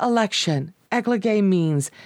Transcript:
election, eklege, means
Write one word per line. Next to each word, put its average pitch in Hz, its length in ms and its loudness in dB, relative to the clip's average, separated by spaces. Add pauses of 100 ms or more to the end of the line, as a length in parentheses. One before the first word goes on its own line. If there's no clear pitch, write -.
election, 185 720 -2 (200)
eklege, 226 500 0
means 160 480 2 (140)